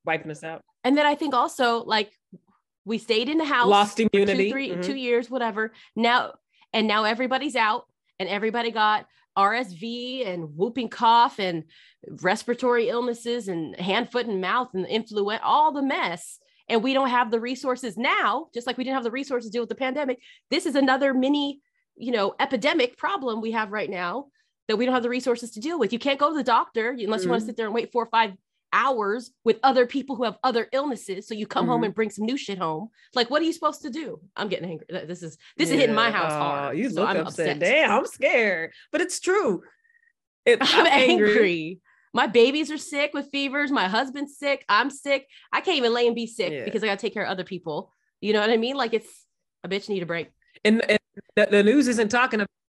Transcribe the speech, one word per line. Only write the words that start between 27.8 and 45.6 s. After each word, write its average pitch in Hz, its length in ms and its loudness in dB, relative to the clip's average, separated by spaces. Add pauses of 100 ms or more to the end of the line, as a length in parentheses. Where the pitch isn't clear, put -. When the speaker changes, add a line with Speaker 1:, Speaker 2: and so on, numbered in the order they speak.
Speaker 2:
four 240 100 0
or 220 80 -4
five 226 220 2 (380)
hours 233 600 0 (140)
with 220 180 4
other 254 240 6
people 269 280 -6
who 240 100 -2
have 214 200 -4
other 233 280 0
illnesses. 240 540 -4
So - 60 -10
you 214 140 -6
come 208 200 0
home 247 120 2
Speaker 1:
Mm-hmm. 226 60 2
Speaker 2:
and 202 100 -2
bring 214 160 0
some 214 160 -6
new 254 100 0
shit 202 220 -6
home. 170 320 -6 (240)
Like, 240 160 0
what 302 100 2
are 330 60 0
you 330 80 0
supposed 302 260 -4
to 302 100 -12
do? 240 300 -10 (160)
I'm 202 140 -4
getting 175 180 -6
angry. 156 220 -12
Th-, 156 180 -8
this 175 140 -12
is, 160 160 -14 (180)
this - 140 0
is - 100 2
hitting 214 140 4
my 226 140 4
Speaker 1:
Yeah. 220 40 -2
Speaker 2:
house 170 200 0
Speaker 1:
Oh, 151 60 -2
Speaker 2:
hard. 143 400 -4
Speaker 1:
you 240 120 -2
Speaker 2:
So 165 100 -4
Speaker 1:
look 208 80 0
Speaker 2:
I'm 359 80 0 (100)
Speaker 1:
upset. 151 300 -4
Speaker 2:
upset. 147 40 -6
Speaker 1:
Damn, 240 320 4
I'm 262 140 2
scared. 214 680 0 (200)
But 302 80 0
it's 359 200 -4
true. 339 420 0 (840)
It, 233 140 6
Speaker 2:
<laughs> - 20 0
I'm - 200 4
Speaker 1:
I'm 339 60 8
angry. 254 460 6
Speaker 2:
angry. 180 480 2 (320)
My 247 140 2
babies 262 440 4
are 302 80 -6
sick 285 360 -4
with 277 160 -6
fevers. 277 400 -2
My 208 180 2
husband's 269 480 -4
sick. 277 320 -4
I'm 226 220 4
sick. 269 380 -4 (220)
I 285 120 -2